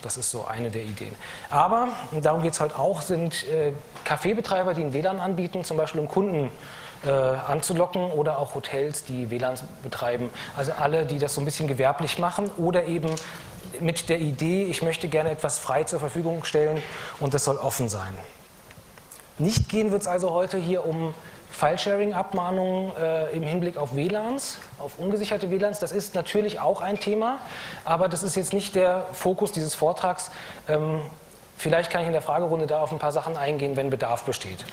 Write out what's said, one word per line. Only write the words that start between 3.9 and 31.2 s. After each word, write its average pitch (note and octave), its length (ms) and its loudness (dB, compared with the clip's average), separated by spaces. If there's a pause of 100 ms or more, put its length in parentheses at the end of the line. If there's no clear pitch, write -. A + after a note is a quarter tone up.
Cafébetreiber, F#3 680 2
die D#3+ 100 0
ein C#3 100 -2
W C#3+ 80 2
lan F#3+ 180 2
anbieten, F3+ 440 -2
zum E3 120 -4
Beispiel D#3 260 0
um D3+ 60 -2
Kunden, E3+ 440 2 (540)
äh, C#3+ 40 0
anzulocken D#3+ 1000 2
oder D3+ 260 2
auch C#3+ 160 -2
Hotels, C#3+ 520 -4
die B2 260 -4
W A#2+ 80 -2
lans B2+ 240 -2 (180)
betreiben. A#2+ 480 -2 (260)
Also C#3 180 0
alle, D3+ 320 2
die D3 120 -2
das C#3+ 160 0
so C#3+ 80 0
ein C#3+ 40 0
bisschen D3+ 220 0
gewerblich C#3 520 2
machen F#3+ 380 0
oder F3 260 4
eben E3 320 0 (640)
mit E3 300 0
der E3+ 100 4
Idee, D#3+ 460 2
ich E3+ 180 -2
möchte E3 240 0
gerne D#3 240 2
etwas D3 260 -2
frei C#3+ 280 0
zur D#3 160 -2
Verfügung E3 420 -2
stellen D3+ 400 2 (380)
und C#3 120 0
das C#3+ 120 2
soll C3+ 120 2
offen C3 300 -2
sein. G2 260 -6 (1300)
Nicht F#3 300 2
gehen G#3+ 220 2
wird's G3+ 160 2
also F3+ 240 2
heute F#3 260 2
hier F3 280 0
um D#3+ 300 -2 (360)
File-Sharing-Abmahnungen, F#3 1400 0
äh, D#3+ 360 0
im E3 100 -2
Hinblick F3 340 0
auf C#3 200 -2
W D3 120 2
lans, A3 520 -2 (180)
auf C#3+ 220 -10
ungesicherte G3+ 500 0
W F#3+ 80 2
lans. G3+ 220 2
Das D#3+ 120 -2
ist F#3+ 220 -4
natürlich G3+ 460 0
auch - 220 2
ein G3+ 180 0
Thema, A3 400 0 (460)
aber E3+ 220 4
das E3+ 140 -2
ist F#3+ 140 -2
jetzt F#3 180 -2
nicht G3 220 0
der F#3 380 6
Fokus F#3 380 2
dieses D#3 220 -2
Vortrags. F3 560 0 (380)
Ähm, D#3 340 2 (560)